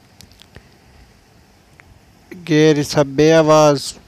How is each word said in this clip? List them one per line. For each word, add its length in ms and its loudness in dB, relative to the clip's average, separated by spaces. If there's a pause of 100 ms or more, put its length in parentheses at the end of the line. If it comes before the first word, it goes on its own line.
(2250)
गेयर 520 0
सब 320 -4
बेआवाज़ 760 2 (160)